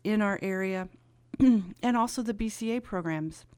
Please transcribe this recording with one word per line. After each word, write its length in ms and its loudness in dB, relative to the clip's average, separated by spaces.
in 160 2
our 200 0
area, 460 -2
<clears throat> 260 -10
and 580 4
also 260 0
the 100 -2
B 140 -4
C 240 -4
A 80 -2
programs. 680 -6